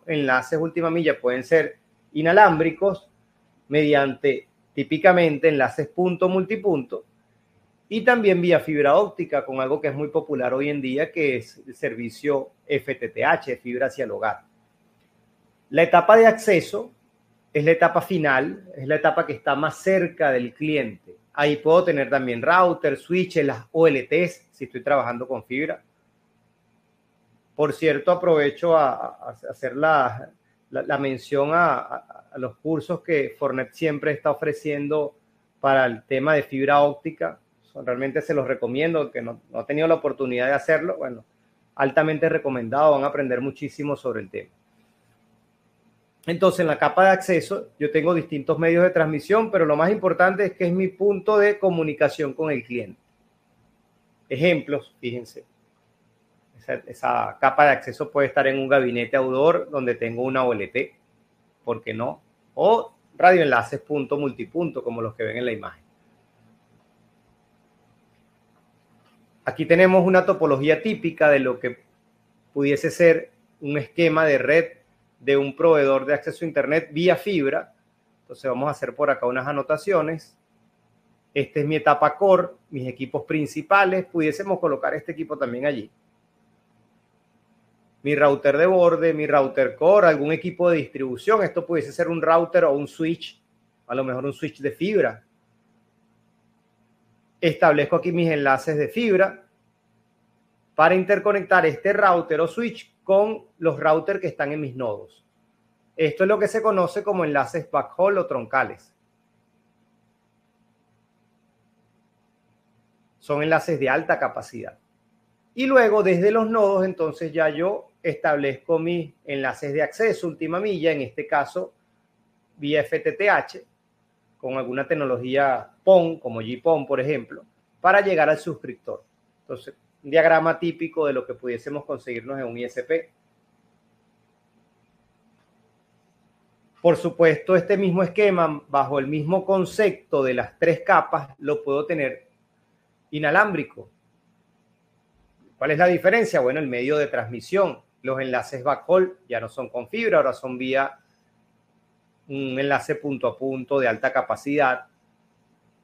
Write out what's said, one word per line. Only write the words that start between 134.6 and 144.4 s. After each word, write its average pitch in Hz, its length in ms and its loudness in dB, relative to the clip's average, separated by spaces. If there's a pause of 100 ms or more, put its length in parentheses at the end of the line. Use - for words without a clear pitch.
Por 165 160 4
supuesto, 170 580 2
este 180 220 0
mismo 185 260 0
esquema, 170 640 0
bajo 139 320 0
el 135 80 -4
mismo 156 380 -2
concepto 190 760 -2
de 127 100 0
las 120 260 -6
tres 165 220 2
capas, 160 480 0 (100)
lo 147 240 -4
puedo 143 220 -2
tener 143 420 -6 (840)
inalámbrico. 151 800 -2 (1700)